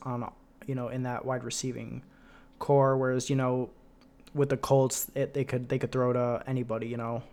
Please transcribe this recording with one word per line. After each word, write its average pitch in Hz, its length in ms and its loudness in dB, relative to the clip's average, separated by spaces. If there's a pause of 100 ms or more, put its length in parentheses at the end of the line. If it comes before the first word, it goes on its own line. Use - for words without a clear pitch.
on, 123 300 -4 (340)
you 135 80 -4
know, 123 140 -4
in 127 160 -4
that 123 200 -4
wide 127 200 -2
receiving 120 580 -6 (560)
core, 135 380 4
whereas, 127 340 0
you 139 60 2
know, 127 340 0 (640)
with 143 140 2
the 139 80 0
Colts, 135 580 2
it, 139 200 -2
they 139 100 0
could, 123 240 -4
they 131 100 0
could 120 140 -4
throw 123 200 2
to 120 340 2
anybody, 120 420 -2
you 117 80 -6
know 117 260 -4 (100)